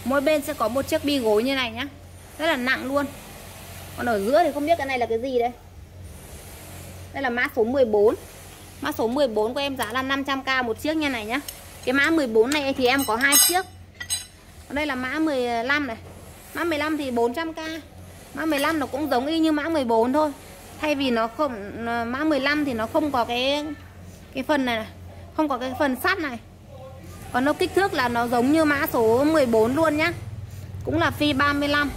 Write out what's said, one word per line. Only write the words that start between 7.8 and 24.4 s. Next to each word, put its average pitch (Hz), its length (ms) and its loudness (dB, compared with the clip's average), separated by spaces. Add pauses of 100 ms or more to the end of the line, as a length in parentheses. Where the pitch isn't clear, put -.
bốn. 214 300 6 (680)
Mã 302 120 -2
số 240 160 0
mười 269 200 2
bốn 214 260 0
của 285 60 -2
em 277 160 -2
giá 220 160 -4
là 262 100 0
năm 269 220 -2
trăm 269 180 -2
k 262 220 0
một 220 160 -4
chiếc 302 160 0
như 302 120 2
này 226 180 -4
nhá. 254 140 -2 (440)
Cái 254 80 0
mã 277 180 4
mười 311 160 4
bốn 220 240 4
này 277 280 2
thì 254 80 4
em 269 200 6
có 220 100 2
hai 277 180 4 (140)
chiếc. 359 140 2 (1040)
Còn 262 60 -10
đây 302 120 0
là 277 80 -2
mã 254 240 -4
mười 247 460 0
lăm 285 220 2
này. 226 100 -6 (580)
Mã 320 100 -2
mười 320 140 0
lăm 302 180 0
thì 277 140 -4
bốn 240 240 2
trăm 320 180 -4
k. 320 60 -10 (760)
Mã 285 100 -6
mười 302 140 0
lăm 302 200 2
nó 269 80 -2
cũng 277 240 -4
giống 254 160 2
y 330 120 0
như 320 140 4
mã 294 160 0
mười 311 160 0
bốn 233 280 4
thôi. 302 200 2 (480)
Thay 302 140 0
vì 269 160 0
nó 226 160 2
không, 226 580 -4
mã 233 400 -4
mười 302 160 2
lăm 294 240 2
thì 269 100 -2
nó 220 120 -2
không 302 260 0
có 240 120 2
cái, 269 400 -2 (720)
cái 269 80 -6